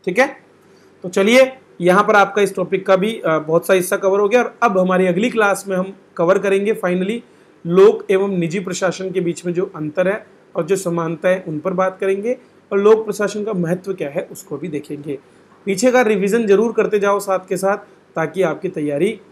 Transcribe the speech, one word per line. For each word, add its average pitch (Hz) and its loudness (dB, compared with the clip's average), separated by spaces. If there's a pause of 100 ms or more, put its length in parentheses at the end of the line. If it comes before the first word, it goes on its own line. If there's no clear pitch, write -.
ठीक 190 -2
है, 277 0 (640)
तो 185 -10
चलिए 247 4 (280)
यहाँ 185 4
पर 208 4
आपका 202 4
इस 190 -2
topic 185 -4
का 190 6
भी, 220 -2
अ, 160 2
बहुत 160 0
सा 196 4
हिस्सा 185 0
cover 196 0
हो 202 2
गया 240 4
और - -6
अब 196 2
हमारी 185 2
अगली 185 0
class 202 0
में 190 -2
हम 190 -6 (200)
cover 185 2
करेंगे 196 0
finally 190 -2 (460)
लोक 190 4
एवं 196 2
निजी 175 -2
प्रशासन 185 -4
के 180 -2
बीच 175 -4
में 175 -4
जो 185 -2
अंतर 156 -2
है 214 -4 (300)
और 165 -2
जो 190 2
समानता 170 -4
है 185 0
उन 151 -6
पर 185 -4
बात 185 -2
करेंगे 202 -2 (340)
और 196 0
लोक 214 4
प्रशासन 208 -4
का 220 -6
महत्व 185 -4
क्या 151 -8
है 156 -8
उसको - -12
भी 151 -10
देखेंगे। 147 -10 (460)
पीछे 202 0
का 247 4
revision 214 0
जरूर 214 4
करते 208 0
जाओ 202 2
साथ 190 -2 (100)
के 185 -4
साथ, 196 0 (400)
ताकि 160 -2
आपकी 165 -2
तैयारी 156 -2 (120)